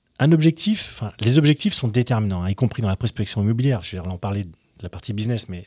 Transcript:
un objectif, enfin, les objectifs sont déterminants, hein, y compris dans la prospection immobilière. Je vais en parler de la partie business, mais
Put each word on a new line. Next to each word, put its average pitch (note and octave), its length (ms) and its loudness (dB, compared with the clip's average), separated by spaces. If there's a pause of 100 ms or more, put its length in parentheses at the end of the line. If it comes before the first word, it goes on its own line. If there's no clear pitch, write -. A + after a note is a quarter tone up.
(180)
un C#3+ 140 4
objectif, E3 640 2
enfin, G#2+ 240 -8
les A#2+ 180 4
objectifs D3+ 340 4
sont - 160 0
déterminants, G#2+ 540 0
hein, F#2 80 0
y G2 40 0
compris A2+ 280 -2
dans G#2 60 0
la F#2+ 80 2
prospection - 440 -4
immobilière. A2+ 420 0
Je - 140 -10
vais F2+ 100 -8
en F#2 120 -6
parler G2+ 260 -4
de - 400 -20
la F2 40 -8
partie - 240 -10
business, G#2+ 360 -2
mais F2+ 180 -10